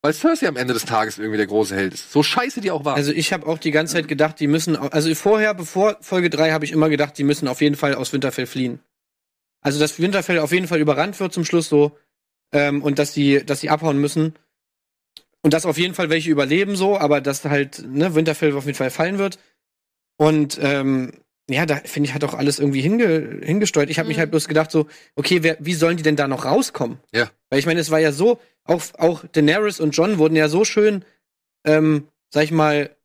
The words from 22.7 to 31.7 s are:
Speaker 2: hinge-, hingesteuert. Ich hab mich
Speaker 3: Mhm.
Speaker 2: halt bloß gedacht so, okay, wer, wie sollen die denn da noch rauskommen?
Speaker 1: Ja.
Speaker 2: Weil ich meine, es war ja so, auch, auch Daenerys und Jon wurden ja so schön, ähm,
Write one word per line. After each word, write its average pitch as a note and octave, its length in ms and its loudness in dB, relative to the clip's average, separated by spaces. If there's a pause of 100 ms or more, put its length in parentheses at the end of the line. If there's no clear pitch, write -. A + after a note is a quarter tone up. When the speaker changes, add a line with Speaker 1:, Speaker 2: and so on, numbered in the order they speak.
Speaker 2:
hinge-, F3 640 0
hingesteuert. E3 460 0
Ich D#3+ 100 -4
hab D#3 80 -2
mich D3 100 -4
Speaker 3:
Mhm. E3 40 0
Speaker 2:
halt D#3 100 -2
bloß D#3 160 0
gedacht D#3 240 0
so, D3+ 160 0 (280)
okay, E3+ 280 0
wer, D#3+ 160 0
wie D3+ 140 -6
sollen E3 240 0
die D#3+ 60 -8
denn D3+ 120 2
da C#3 120 0
noch C3+ 180 -4
rauskommen? C3+ 540 -2 (120)
Speaker 1:
Ja. A#2 180 0 (200)
Speaker 2:
Weil C#3 100 2
ich C#3 60 -2
meine, E3+ 140 0
es D#3 120 -2
war D#3 80 4
ja D#3 120 4
so, G#3+ 280 2 (240)
auch, E3+ 180 0 (160)
auch E3 260 0 (100)
Daenerys F3 460 2
und D3+ 160 0
Jon F#3+ 220 2
wurden D#3 180 4
ja D#3 140 4
so F3+ 160 2
schön, G#3 400 0 (600)
ähm, D#3 400 2 (260)